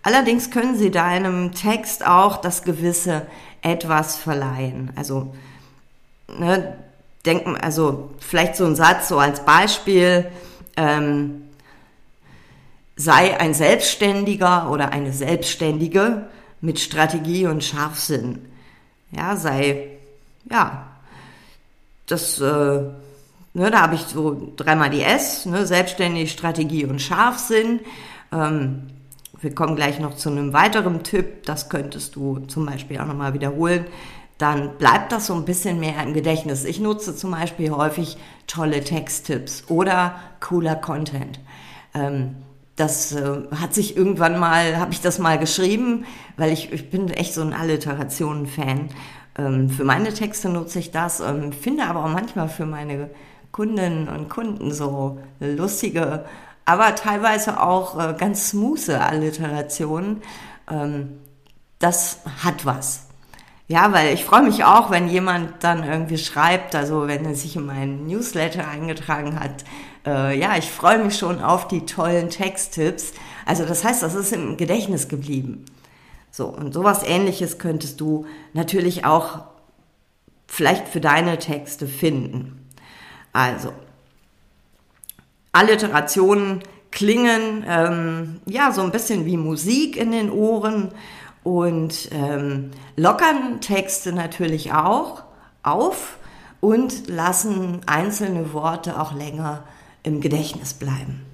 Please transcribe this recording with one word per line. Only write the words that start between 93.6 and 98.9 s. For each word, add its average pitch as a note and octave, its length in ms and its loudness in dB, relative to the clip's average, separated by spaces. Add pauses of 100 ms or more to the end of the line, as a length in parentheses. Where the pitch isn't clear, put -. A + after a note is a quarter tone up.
natürlich E3 580 -4
auch G3 520 0 (400)
auf G#3+ 540 0 (440)
und A#3 480 2
lassen F3+ 800 -2
einzelne F3 680 -2
Worte E3 480 -4